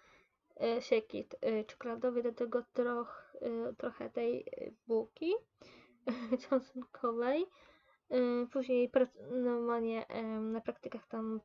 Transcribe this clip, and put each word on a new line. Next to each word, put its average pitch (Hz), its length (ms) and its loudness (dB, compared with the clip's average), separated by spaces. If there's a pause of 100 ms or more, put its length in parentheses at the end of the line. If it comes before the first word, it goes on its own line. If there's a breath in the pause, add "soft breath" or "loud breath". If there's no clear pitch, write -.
(560 soft breath)
e, 233 240 2
shake 220 380 2
it, - 220 -8
e, 220 240 2
czekoladowy, 240 580 -2
do 233 100 0
tego 240 300 0 (100)
troch-, 240 680 -2
e, 233 340 -2
trochę 240 360 -8
tej, 240 300 0
e, - 300 -8 (160)
bułki 233 480 0 (720 loud breath)
<laughs> 240 420 -2
czosnkowej. 254 1000 0 (640 soft breath)
E, 247 420 2
później 254 380 4
prac-, 254 280 4 (120)
normalnie, 233 760 0
em, 220 460 -4
na 226 80 -2
praktykach - 460 -8
tam 220 380 -4